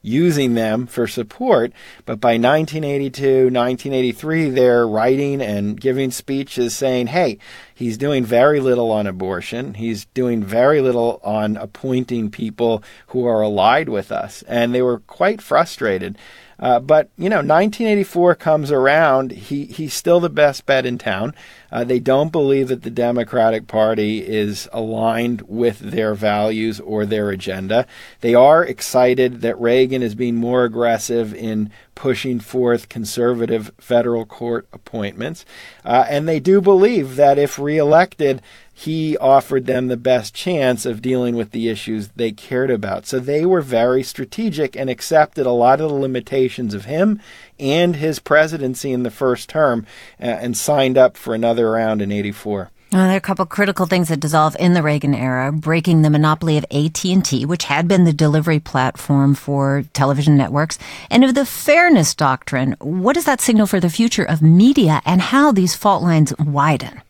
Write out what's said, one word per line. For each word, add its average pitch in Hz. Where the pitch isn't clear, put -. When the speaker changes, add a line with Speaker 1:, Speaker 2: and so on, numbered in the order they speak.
Speaker 1:
using 139
them 113
for 117
support, 127
but 113
by 117
nineteen 151
eighty-two, 135
nineteen 127
eighty-three, 139
they're 123
writing 135
and 104
giving 131
speeches 131
saying, 127
"Hey, 139
he's 113
doing 139
very 131
little 123
on 107
abortion. 95
He's 110
doing 120
very 120
little 120
on 107
appointing 120
people 113
who 127
are 113
allied 107
with 101
us." -
And 120
they 127
were 123
quite 202
frustrated. 104
Uh, 123
but, 151
you 175
know, 196
nineteen 190
eighty-four 180
comes 151
around. 135
He, 143
he's 151
still 170
the 170
best 147
bet 131
in 123
town. 113
Uh, 120
they 123
don't 135
believe 139
that 127
the 110
Democratic 113
Party 107
is 104
aligned 113
with 110
their 107
values 107
or 107
their 104
agenda. 95
They 120
are 147
excited 127
that 113
Reagan 127
is 107
being 120
more 123
aggressive 117
in 107
pushing 127
forth 120
conservative 117
federal 117
court 117
appointments. 113
Uh, 123
and 147
they 160
do 190
believe 185
that 139
if 143
reelected, 147
he 156
offered 135
them 127
the 123
best 123
chance 135
of 110
dealing 123
with 113
the 113
issues 110
they 113
cared 135
about. 101
So 131
they 147
were 180
very 127
strategic 151
and 131
accepted 147
a 123
lot 123
of 156
the 143
limitations 127
of 101
him 196
and 160
his 147
presidency 147
in 123
the 120
first 123
term, 127
uh, -
and 117
signed 135
up 127
for 113
another 117
round 110
in 101
eighty-four. 101
Speaker 2:
Well, 185
there 185
are -
a -
couple 190
critical 196
things 175
that 156
dissolve 156
in 180
the 170
Reagan 147
era, 127
breaking 160
the 151
monopoly 156
of 147
A 147
T 180
and 190
T, 131
which 170
had 160
been 180
the 165
delivery 151
platform 139
for 139
television 143
networks, 139
and 247
of 262
the 269
fairness 302
doctrine. 131
What 185
does 349
that 262
signal 220
for 190
the 175
future 226
of 156
media 175
and 180
how 277
these 185
fault 196
lines 160
widen? 143